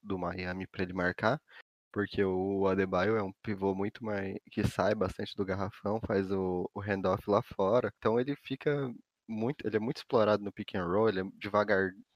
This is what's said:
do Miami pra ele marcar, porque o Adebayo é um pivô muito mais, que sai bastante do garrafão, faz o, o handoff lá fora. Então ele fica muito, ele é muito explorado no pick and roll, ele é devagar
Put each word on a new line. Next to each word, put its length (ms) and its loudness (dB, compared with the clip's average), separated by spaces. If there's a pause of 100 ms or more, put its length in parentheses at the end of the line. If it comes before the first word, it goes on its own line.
do 160 -4
Miami 480 -4
pra 160 -6
ele 120 -4
marcar, 460 0 (520)
porque 320 0
o 440 2
Adebayo 480 2
é 60 0
um 100 -4 (100)
pivô 320 0
muito 300 -4
mais, 300 -4 (160)
que 160 0
sai 280 2
bastante 420 -2
do 80 -2
garrafão, 640 -4
faz 240 0
o, 420 -2
o 80 -8
handoff 480 0
lá 140 6
fora. 560 0
Então 200 2
ele 180 -2
fica 540 -4 (380)
muito, 380 -4
ele 100 -2
é 40 4
muito 180 -4
explorado 440 4
no 100 -6
pick 240 -10
and 100 0
roll, 220 4
ele 120 0
é 40 -2 (100)
devagar 560 2 (260)